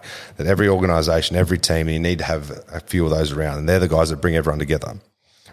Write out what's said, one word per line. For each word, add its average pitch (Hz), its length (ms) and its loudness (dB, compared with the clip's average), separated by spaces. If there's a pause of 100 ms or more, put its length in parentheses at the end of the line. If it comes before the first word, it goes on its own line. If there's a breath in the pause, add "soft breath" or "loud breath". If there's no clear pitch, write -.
(360 loud breath)
that - 120 -4
every 98 200 4
organisation, 85 720 2
every 87 220 2
team, 80 280 0
you 80 120 0
need 87 180 0
to 80 80 -6
have 73 260 -4 (200)
a 87 100 -10
few 87 240 0
of 78 60 0
those 78 200 0
around, 73 280 -4
and 80 100 -2
they're 92 100 4
the 90 80 2
guys 80 220 2
that 78 80 -4
bring 82 180 0
everyone 78 220 0
together, 76 420 -4 (540 soft breath)